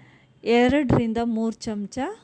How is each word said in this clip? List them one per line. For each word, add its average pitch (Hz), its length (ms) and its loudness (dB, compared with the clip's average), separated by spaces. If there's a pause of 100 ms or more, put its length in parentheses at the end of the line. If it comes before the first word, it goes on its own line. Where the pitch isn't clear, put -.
(440)
ಎರಡರಿಂದ 240 800 2
ಮೂರು 226 300 -2
ಚಮಚ 208 440 -10 (260)